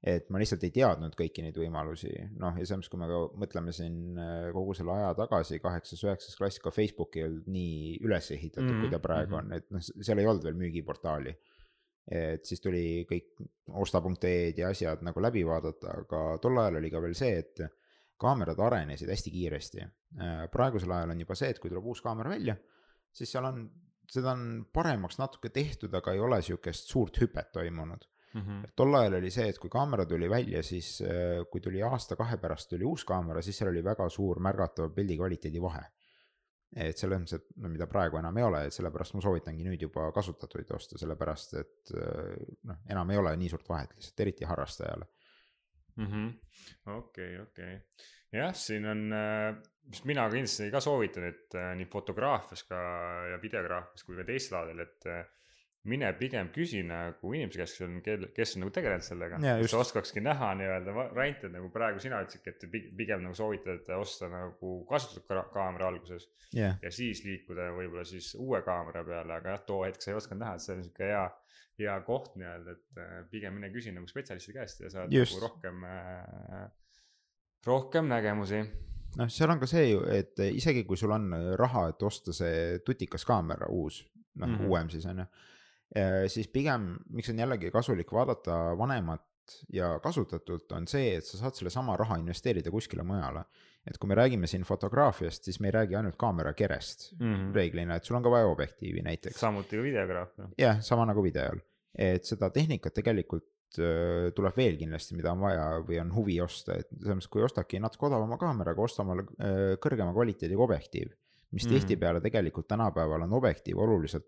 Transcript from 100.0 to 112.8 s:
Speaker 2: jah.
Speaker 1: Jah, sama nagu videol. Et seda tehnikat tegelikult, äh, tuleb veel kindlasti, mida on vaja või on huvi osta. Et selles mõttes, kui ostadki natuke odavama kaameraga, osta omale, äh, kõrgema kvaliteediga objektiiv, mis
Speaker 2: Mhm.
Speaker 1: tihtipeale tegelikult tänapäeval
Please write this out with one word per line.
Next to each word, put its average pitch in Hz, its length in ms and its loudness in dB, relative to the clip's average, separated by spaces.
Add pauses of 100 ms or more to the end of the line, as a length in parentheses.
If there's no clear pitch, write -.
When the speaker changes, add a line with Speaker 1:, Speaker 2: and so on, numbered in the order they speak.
Speaker 2:
jah. 95 100 -10 (100)
Speaker 1:
Jah, 113 220 6
sama 117 260 4
nagu 107 160 4
videol. 76 380 2 (340)
Et 92 300 4
seda 98 260 0
tehnikat 143 440 2
tegelikult, 92 500 2 (340)
äh, 85 560 4
tuleb 95 220 4
veel 110 240 6
kindlasti, 80 340 -4
mida 82 180 2
on 90 80 0
vaja 87 280 4 (160)
või 85 160 0
on 85 140 0
huvi 101 260 4
osta. 87 380 -2
Et - 100 -6
selles 98 320 -2
mõttes, - 100 -10
kui 107 120 4
ostadki 98 360 2
natuke 110 300 -2
odavama 117 300 2
kaameraga, 98 440 0
osta 113 200 0
omale, 95 260 0 (100)
äh, 95 380 4
kõrgema 110 400 2
kvaliteediga 98 420 2
objektiiv, 110 540 2 (400)
mis 104 140 0
Speaker 2:
Mhm. 117 80 6
Speaker 1:
tihtipeale 85 480 4
tegelikult 92 440 2
tänapäeval 82 560 2